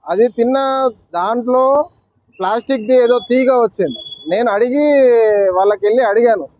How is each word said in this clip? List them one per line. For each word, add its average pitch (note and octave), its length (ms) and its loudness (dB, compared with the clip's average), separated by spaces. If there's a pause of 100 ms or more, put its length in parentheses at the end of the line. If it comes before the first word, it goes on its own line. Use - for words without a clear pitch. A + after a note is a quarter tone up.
(120)
అది G3+ 160 2
తిన్న A#3+ 300 -2 (560)
దాంట్లో A#3 500 -2 (760)
ప్లాస్టిక్‌ది A3+ 560 -2 (100)
ఏదో B3 120 2 (120)
తీగ B3+ 200 2 (140)
వచ్చింది. D#3+ 360 -4 (300)
నేను A3 220 -2
అడిగి B3 340 0 (720)
వాళ్ళకెళ్ళి G#3 540 0
అడిగాను G#3+ 340 2 (140)